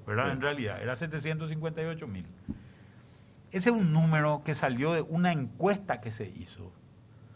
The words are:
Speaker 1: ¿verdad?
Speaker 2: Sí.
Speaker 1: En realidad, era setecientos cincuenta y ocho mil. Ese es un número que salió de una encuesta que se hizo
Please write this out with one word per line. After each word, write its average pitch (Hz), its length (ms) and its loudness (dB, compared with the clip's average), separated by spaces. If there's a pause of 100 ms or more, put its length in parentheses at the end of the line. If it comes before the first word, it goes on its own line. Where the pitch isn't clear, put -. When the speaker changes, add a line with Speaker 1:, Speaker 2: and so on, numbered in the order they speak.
Speaker 1:
¿verdad? 113 200 2
Speaker 2:
Sí. 139 60 0
Speaker 1:
En 135 100 -2
realidad, 117 400 -2
era 123 140 -2
setecientos 156 520 -4
cincuenta 160 320 -4
y 160 60 -2
ocho 160 200 -6
mil. 92 200 -8 (1300)
Ese 190 180 4
es 233 60 6
un 180 160 4
número 151 520 4
que 156 100 0
salió 139 380 2
de 165 100 2
una 170 300 2
encuesta 156 680 0
que 117 100 -6
se 104 180 -8
hizo 90 440 -14 (640)